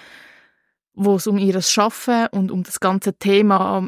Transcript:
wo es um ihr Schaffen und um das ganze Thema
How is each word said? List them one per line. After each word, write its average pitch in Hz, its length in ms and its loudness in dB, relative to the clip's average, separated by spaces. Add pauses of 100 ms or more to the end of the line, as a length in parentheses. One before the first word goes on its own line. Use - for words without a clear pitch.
(960)
wo 202 220 2
es 180 100 -4
um 202 120 0
ihr 190 220 0
Schaffen 226 680 0
und 190 220 -4
um 185 120 -4
das - 180 -10
ganze 190 360 -2
Thema 196 720 2